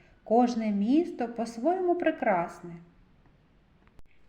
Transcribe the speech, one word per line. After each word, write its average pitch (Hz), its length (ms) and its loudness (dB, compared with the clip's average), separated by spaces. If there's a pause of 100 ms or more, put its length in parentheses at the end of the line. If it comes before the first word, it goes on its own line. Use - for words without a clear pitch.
(240)
Кожне 226 480 2
місто 240 560 0
по-своєму 330 680 -2
прекрасне. 202 800 -2 (1500)